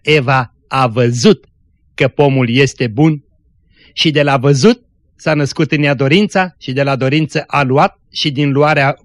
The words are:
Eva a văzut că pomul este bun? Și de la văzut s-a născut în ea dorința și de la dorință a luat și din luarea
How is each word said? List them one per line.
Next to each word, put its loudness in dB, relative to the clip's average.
Eva 0
a 0
văzut 0
că 0
pomul 0
este 0
bun? 0
Și -2
de 2
la 0
văzut 2
s-a -4
născut -2
în -2
ea 0
dorința 0
și -10
de -2
la -2
dorință -2
a -2
luat 0
și -6
din -2
luarea 0